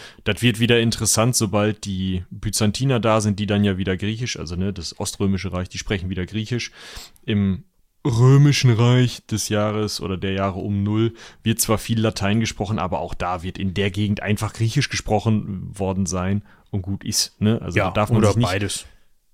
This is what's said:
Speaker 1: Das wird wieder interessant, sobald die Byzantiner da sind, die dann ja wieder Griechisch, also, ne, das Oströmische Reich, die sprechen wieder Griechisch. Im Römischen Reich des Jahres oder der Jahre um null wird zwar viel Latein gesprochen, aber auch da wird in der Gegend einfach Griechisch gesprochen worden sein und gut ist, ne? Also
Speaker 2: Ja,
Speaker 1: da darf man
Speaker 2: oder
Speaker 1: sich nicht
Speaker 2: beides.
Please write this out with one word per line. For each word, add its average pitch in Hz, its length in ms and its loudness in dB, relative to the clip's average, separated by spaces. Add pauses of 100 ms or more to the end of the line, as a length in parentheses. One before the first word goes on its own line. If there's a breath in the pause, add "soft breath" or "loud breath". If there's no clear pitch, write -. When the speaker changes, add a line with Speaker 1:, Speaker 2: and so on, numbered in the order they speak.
(240 loud breath)
Speaker 1:
Das 104 200 -2
wird 113 160 4
wieder 117 200 4
interessant, 117 560 2
sobald 104 480 0
die 92 460 -2
Byzantiner 113 680 0
da 110 220 4
sind, 104 180 0
die 104 80 -2
dann 104 160 2
ja 98 160 2
wieder 95 180 0
Griechisch, 110 400 -4
also, 80 180 -8
ne, 95 160 -2
das - 280 -10
Oströmische 98 520 -2
Reich, 90 180 -4
die 92 100 -8
sprechen 90 320 -4
wieder 90 160 -4
Griechisch. 110 420 -6 (560 loud breath)
Im 98 380 0 (420)
Römischen 131 680 6
Reich 120 540 4
des - 240 -4
Jahres 104 500 -2
oder 92 160 -4
der 95 180 -4
Jahre 98 260 -2
um 101 240 -2
null 110 300 2 (280 loud breath)
wird 110 180 0
zwar 110 200 0
viel 113 200 -2
Latein 107 400 0
gesprochen, 107 380 -2
aber 80 220 -2
auch 85 160 -6
da 90 260 -4
wird 90 160 -8
in 95 160 -4
der 98 160 0
Gegend 101 320 -2
einfach 101 320 -2
Griechisch 117 360 0
gesprochen 98 840 -2
worden 95 320 -2
sein 95 380 -2 (260 soft breath)
und 98 140 -4
gut 98 200 -6
ist, - 380 -4
ne? 107 220 2
Also 87 160 -2
Speaker 2:
Ja, 98 60 2
Speaker 1:
da 90 80 -4
darf 104 160 0
man 113 100 4
Speaker 2:
oder 107 80 6
Speaker 1:
sich 101 100 2
nicht 110 140 2
Speaker 2:
beides. 98 340 -4 (480)